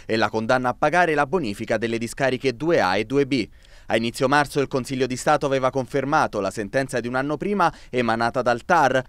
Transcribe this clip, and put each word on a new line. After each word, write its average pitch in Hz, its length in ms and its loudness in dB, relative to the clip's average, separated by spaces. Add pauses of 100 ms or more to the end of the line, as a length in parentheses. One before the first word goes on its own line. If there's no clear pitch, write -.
e 110 120 -2
la 107 120 2
condanna 123 420 0
a - 60 -4
pagare 160 380 2
la 147 120 2
bonifica 117 520 -2
delle 117 180 -2
discariche 127 600 -2
due 151 240 0
A 95 160 2
e 107 80 0
due 139 200 0
B. 127 240 -2 (380)
A 110 100 0
inizio 117 300 0
marzo 143 320 2
il 131 80 0
Consiglio 131 400 -2
di 127 100 -6
Stato 151 300 0
aveva 131 240 0
confermato 131 720 0
la 95 100 -2
sentenza 131 480 -4
di 117 80 -4
un 123 80 -6
anno 139 220 -2
prima 185 360 0 (160)
emanata 117 540 0
dal 120 220 0
tar, 131 440 4